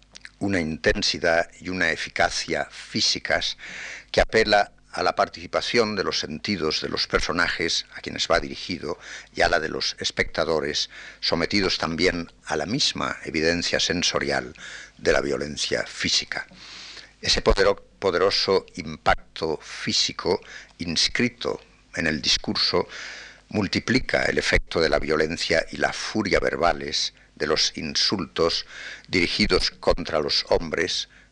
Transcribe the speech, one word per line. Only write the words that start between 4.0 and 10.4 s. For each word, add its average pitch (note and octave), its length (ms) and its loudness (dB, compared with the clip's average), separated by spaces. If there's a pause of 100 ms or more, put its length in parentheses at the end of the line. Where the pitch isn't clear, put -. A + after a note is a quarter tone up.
que - 100 4
apela G#2 520 4 (200)
a F2 100 -2
la F2 120 2
participación G2+ 800 0
de F#2 100 0
los D#2 160 0
sentidos D#2 600 -2
de C#2+ 80 -4
los - 180 -2
personajes E2+ 800 0 (100)
a - 60 -16
quienes - 300 -4
va E2 100 4
dirigido D2 580 -6 (360)
y E2+ 80 0
a E2+ 60 6
la E2+ 120 2
de D#2 80 -2
los C#2 300 -4
espectadores, D#2 880 -2 (320)